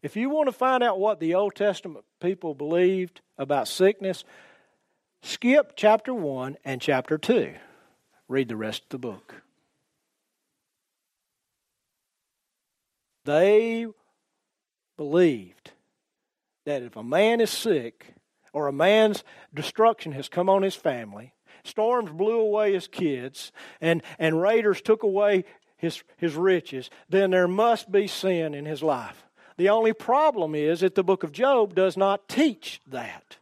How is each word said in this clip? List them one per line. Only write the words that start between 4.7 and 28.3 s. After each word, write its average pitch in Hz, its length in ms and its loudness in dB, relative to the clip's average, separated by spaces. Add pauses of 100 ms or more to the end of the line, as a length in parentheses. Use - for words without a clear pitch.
skip - 540 0
chapter 220 400 2
one 139 500 -6
and 131 160 -6
chapter 143 380 0
two. 170 360 0 (720)
Read 131 200 -2
the 113 80 -8
rest 110 280 -8
of - 60 -20
the 131 80 -10
book. 113 440 -14 (3750)
They 214 600 2 (1080)
believed 147 760 0 (960)
that 143 160 -6
if 120 120 -16
a 107 80 -14
man 202 380 2
is 220 100 2
sick - 640 -4 (380)
or 143 160 -4
a 139 40 -4
man's 202 520 2 (280)
destruction 170 600 0
has 135 160 -10
come 180 200 -2
on 196 140 4
his 196 140 -2
family, 117 560 -6 (320)
storms 226 460 -2
blew 214 300 -2
away 214 320 0
his 185 160 -4
kids, 135 640 -6 (280)
and, 165 220 0 (160)
and 160 240 0
raiders 208 400 2
took 220 220 0
away 202 400 2 (320)
his, - 260 -6 (140)
his 165 180 -4
riches, 165 560 -2 (180)
then 190 220 2
there 180 160 4
must 214 460 0
be 202 160 2
sin 170 440 -2